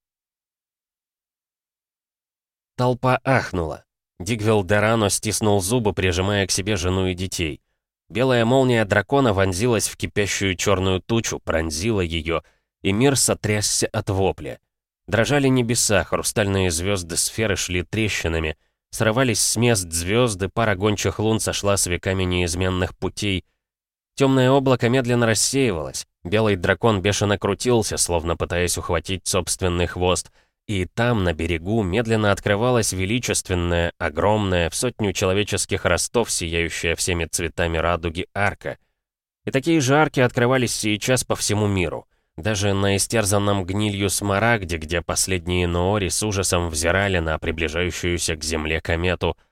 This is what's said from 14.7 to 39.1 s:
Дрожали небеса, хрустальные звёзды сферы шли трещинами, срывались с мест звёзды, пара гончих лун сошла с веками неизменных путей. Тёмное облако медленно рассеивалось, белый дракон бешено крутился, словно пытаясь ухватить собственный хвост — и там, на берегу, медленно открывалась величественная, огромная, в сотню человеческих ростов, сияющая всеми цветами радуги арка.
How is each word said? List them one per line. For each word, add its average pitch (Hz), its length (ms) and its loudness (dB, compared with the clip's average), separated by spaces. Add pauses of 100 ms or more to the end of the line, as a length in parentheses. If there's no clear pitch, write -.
Дрожали 135 400 2
небеса, 117 560 2
хрустальные 95 680 0
звёзды 85 460 -2
сферы 107 380 -2
шли 90 280 -2
трещинами, 82 720 -2 (360)
срывались 113 500 2
с - 160 0
мест 107 340 2
звёзды, 95 560 0
пара 107 280 0
гончих 101 440 0
лун 110 200 2
сошла 101 360 0
с 95 120 -2
веками 95 360 -2
неизменных 90 720 0
путей. 95 480 -4 (680)
Тёмное 135 360 4
облако 131 380 4
медленно 123 360 2
рассеивалось, 107 800 0 (180)
белый 104 320 2
дракон 95 460 2
бешено 101 360 0
крутился, 104 600 0
словно 82 400 -2
пытаясь 87 400 -2
ухватить 90 500 -4
собственный 87 600 0
хвост — 90 440 0 (340)
и 95 200 -2
там, 117 400 0
на 85 80 2
берегу, 85 500 -2
медленно 107 480 0
открывалась 104 600 0
величественная, 92 1040 -2
огромная, 90 720 0
в - 60 -10
сотню 113 360 -2
человеческих 98 720 -2
ростов, 98 480 0
сияющая 85 640 -2
всеми 85 300 -2
цветами 82 520 -4
радуги 85 560 -2
арка. - 440 -4 (680)